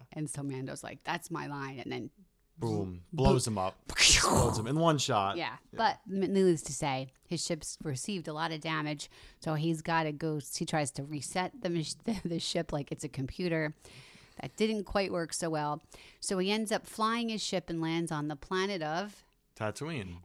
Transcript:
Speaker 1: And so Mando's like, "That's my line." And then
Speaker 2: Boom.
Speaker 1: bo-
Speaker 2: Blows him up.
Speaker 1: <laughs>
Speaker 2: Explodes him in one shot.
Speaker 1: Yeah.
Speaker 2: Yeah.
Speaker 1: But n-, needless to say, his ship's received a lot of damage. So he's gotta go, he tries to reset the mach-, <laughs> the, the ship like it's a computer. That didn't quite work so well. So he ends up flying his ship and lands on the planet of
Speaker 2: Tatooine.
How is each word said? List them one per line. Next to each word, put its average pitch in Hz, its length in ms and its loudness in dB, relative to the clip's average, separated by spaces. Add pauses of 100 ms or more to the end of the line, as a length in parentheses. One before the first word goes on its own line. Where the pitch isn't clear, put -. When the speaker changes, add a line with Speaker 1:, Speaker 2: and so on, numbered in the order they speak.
(120)
Speaker 1:
And 151 180 -6
so 143 120 -6
Mando's 135 420 -6
like, - 200 -12
"That's 165 260 -6
my 147 160 -6
line." 139 340 -8
And - 100 -8
then 123 200 -8 (480)
Speaker 2:
Boom. 98 440 -2 (100)
Speaker 1:
bo- 127 120 4
Speaker 2:
Blows 135 220 8
him 110 120 0
up. 92 260 0
Speaker 1:
<laughs> - 60 -10
Speaker 2:
Explodes - 680 6
him 110 80 -2
in 139 120 2
one 165 200 6
shot. 101 400 2
Speaker 1:
Yeah. 131 180 -4 (160)
Speaker 2:
Yeah. - 60 -16
Speaker 1:
But 220 300 2
n-, 190 240 0
needless 185 300 6
to - 120 -8
say, 135 360 -2 (160)
his 170 180 -4
ship's - 380 -4
received 160 460 -4
a 160 60 -6
lot 160 180 -2
of 156 80 -6
damage. 151 500 -4 (300)
So 156 140 0
he's 156 280 2
gotta 160 300 2
go, 151 280 -2 (140)
he 175 120 -4
tries 151 260 0
to 139 100 -6
reset 151 500 -4 (100)
the 185 80 0
mach-, 165 280 -2
<laughs> - 60 -20
the, 214 200 -2
the 170 140 -2
ship - 340 -2
like 143 200 -4
it's - 100 -8
a 151 60 -6
computer. 156 680 -2 (680)
That - 160 -10
didn't 214 280 0
quite 196 260 0
work 170 220 -2
so - 180 -2
well. 151 320 -2 (380)
So - 180 -2
he 190 140 2
ends 214 180 0
up 214 160 0
flying 226 440 0
his 220 120 -2
ship 180 280 -2
and 165 100 -2
lands 165 320 0
on 147 160 -2
the 151 80 -4
planet 185 460 -2
of 175 420 -4 (320)
Speaker 2:
Tatooine. 107 680 -4